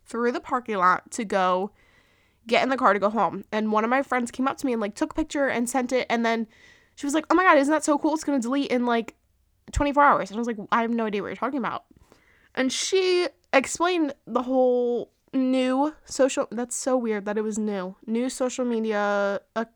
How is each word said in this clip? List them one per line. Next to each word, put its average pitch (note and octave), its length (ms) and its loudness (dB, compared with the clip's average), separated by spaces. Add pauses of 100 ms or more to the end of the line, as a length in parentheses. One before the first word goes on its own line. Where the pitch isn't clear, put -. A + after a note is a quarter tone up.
through A#3+ 280 -2
the D#4+ 80 -6
parking A#3+ 360 -4
lot F3+ 340 2
to A#3+ 120 -6
go F#3+ 480 0 (760)
get A3+ 180 2
in B3 60 2
the C4 80 0
car A#3+ 160 6
to G3+ 60 -2
go G3 100 2
home. G3+ 420 -2
And G#3+ 200 -2
one G#3+ 120 2
of A3+ 60 0
my C4 120 2
friends B3+ 300 -2
came B3+ 160 -2
up C#4 100 -4
to - 80 -6
me B3+ 80 0
and, A3+ 80 -2
like, G#3 140 -4
took D#4 160 -4
a - 40 -18
picture D4+ 320 -2
and A#3+ 220 -2
sent B3+ 240 -2
it. B3 160 0
And A#3 160 0
then A3+ 220 0 (480)
she - 100 -10
was C#4 80 -2
like, D#4 160 0
"Oh D#4+ 60 4
my F4+ 80 4
God, F4 140 8
isn't C#4 140 4
that D#4 140 2
so D4 120 4
cool? D4+ 160 0
It's D#4 120 -4
gonna C#4+ 140 0
delete B3+ 320 -2
in, A#3+ 140 0
like, A#3 300 -2 (560)
twenty-four C#4+ 320 2
hours." G3 280 4
And G3+ 60 -8
I - 20 -2
was A#3 80 -2
like, A3+ 100 -4 (140)
"I A3+ 100 2
have A#3 100 -2
no A3+ 140 0
idea G#3 160 -2
what G2 80 -6
you're - 60 -8
talking C4 240 -4
about." F#3+ 260 -6 (720)
And C4 160 0
she F#4 560 0 (260)
explained D#4+ 600 0 (120)
the B3 180 -2
whole B3 680 0 (220)
new C4 600 0 (120)
social, - 460 0
that's A#3+ 240 -6
so C4 220 -2
weird G#3+ 280 -4
that G#3 120 -4
it G#3+ 60 0
was G#3+ 140 -6
new, G3+ 380 -4 (100)
new A#3 240 -2
social B3+ 360 -4
media, G#3 760 0 (160)
uh, A3+ 100 -4 (100)